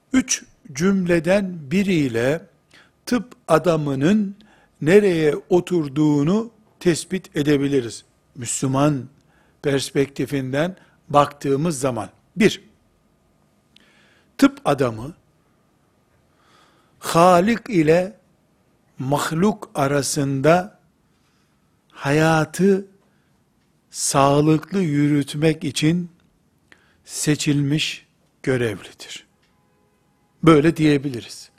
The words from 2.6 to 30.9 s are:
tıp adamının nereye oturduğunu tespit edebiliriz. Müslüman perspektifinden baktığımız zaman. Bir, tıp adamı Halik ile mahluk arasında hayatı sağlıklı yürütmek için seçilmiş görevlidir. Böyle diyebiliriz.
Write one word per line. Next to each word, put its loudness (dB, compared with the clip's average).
tıp -4
adamının 0
nereye 4
oturduğunu 0
tespit -4
edebiliriz. 0
Müslüman -2
perspektifinden -4
baktığımız 0
zaman. -4
Bir, 2
tıp 2
adamı -2
Halik 2
ile 2
mahluk -2
arasında 0
hayatı 0
sağlıklı 0
yürütmek -2
için -2
seçilmiş -2
görevlidir. -6
Böyle 6
diyebiliriz. -2